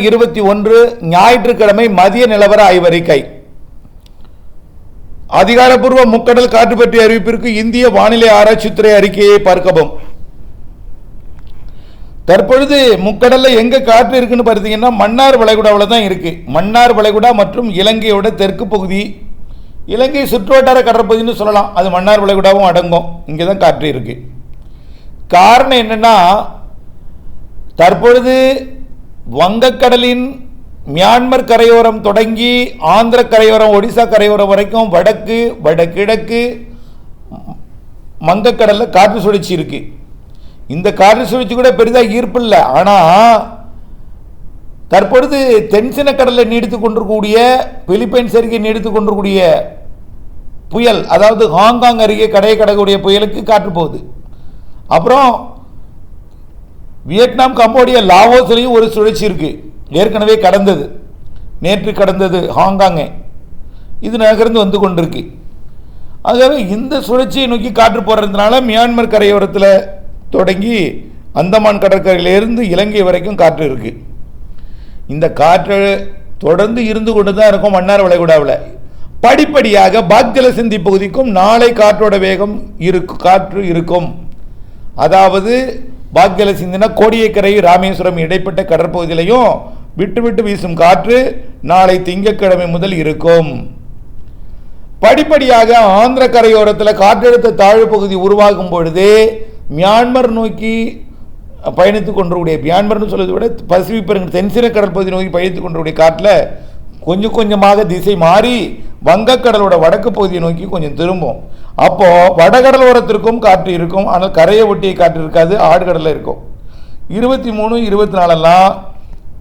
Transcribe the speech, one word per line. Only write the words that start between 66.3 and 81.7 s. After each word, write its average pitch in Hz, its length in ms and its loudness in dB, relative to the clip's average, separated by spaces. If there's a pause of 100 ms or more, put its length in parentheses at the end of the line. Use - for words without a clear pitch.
ஆகவே 262 280 2 (180)
இந்த 262 180 -6 (140)
சுழற்சியை 254 440 -2
நோக்கி 202 200 -4
காற்று 226 380 2
போறதுனால 208 600 0
மியான்மர் 233 460 0
கரையோரத்துல 202 500 2 (680)
தொடங்கி 196 420 -2 (640)
அந்தமான் 208 440 0
கடற்கரையிலிருந்து 190 800 0 (100)
இலங்கை 208 360 0
வரைக்கும் 180 340 -2
காற்று 156 260 0
இருக்கு. 110 220 -8 (1200)
இந்த 156 120 -2 (160)
காற்று 180 360 2 (640)
தொடர்ந்து 208 380 0 (100)
இருந்து 220 240 -2
கொண்டு 202 240 2
தான் 214 140 6
இருக்கும் 190 260 0
மன்னார் 196 280 2
வளைகுடாவுல. 165 480 2 (680)
படிப்படியாக 233 800 2 (100)
பாக்ஜலசந்தி 233 720 2
பகுதிக்கும் 202 520 -2
நாளை 233 320 4 (100)